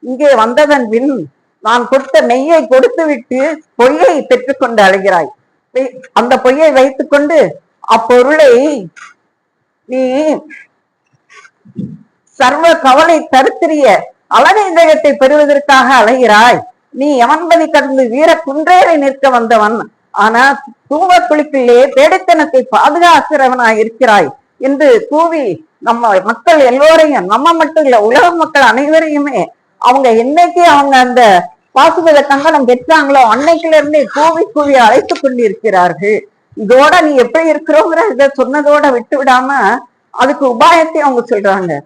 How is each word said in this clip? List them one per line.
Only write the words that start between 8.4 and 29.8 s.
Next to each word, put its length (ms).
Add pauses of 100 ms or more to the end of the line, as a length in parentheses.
நீ 120 (2500)
சர்வ 260 (180)
கவலை 340 (160)
தருத்திரிய 520 (520)
அழகை 340
இதயத்தை 400 (100)
பெறுவதற்காக 680 (140)
அலைகிறாய். 580 (400)
நீ 80 (140)
யமன்பதி 460
கடந்து 420
வீர 200 (160)
குன்றேறி 520
நிற்க 320
வந்தவன், 480 (460)
ஆனா 200 (460)
தூவ 220 (180)
குளிப்பிலே 500 (160)
பேடித்தனத்தை 680 (120)
பாதுகாக்கிறவனாய் 1080
இருக்கிறாய் 480 (380)
என்று 220 (160)
கூவி 400 (420)
நம்ம 260 (160)
மக்கள் 380
எல்லோரையும், 640
நம்ம 220
மட்டும் 340
இல்ல, 100 (120)
உலக 160 (180)
மக்கள் 280
அனைவரையுமே 680 (420)